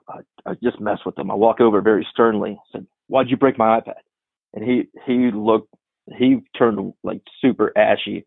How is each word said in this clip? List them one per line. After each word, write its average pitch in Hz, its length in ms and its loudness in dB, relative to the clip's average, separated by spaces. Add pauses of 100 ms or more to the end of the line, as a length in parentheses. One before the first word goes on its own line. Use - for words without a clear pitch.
I, - 420 -18
I 170 120 -6
just - 180 -4
mess 104 240 -4
with - 140 -10
him. 98 120 -6
I 104 40 -6
walk 110 260 2
over 110 200 4
very 101 300 2
sternly, 104 480 0 (140)
said, 92 140 -16 (220)
Why'd 123 220 0
you 131 60 0
break 135 220 2
my 113 220 2
iPad? - 200 -16 (540)
And 107 100 -10
he, 123 200 0 (220)
he 123 260 0
looked, 107 420 -2 (420)
he 127 220 2 (180)
turned, 101 360 0 (100)
like, 95 200 -10 (180)
super 107 360 0
ashy. 104 500 0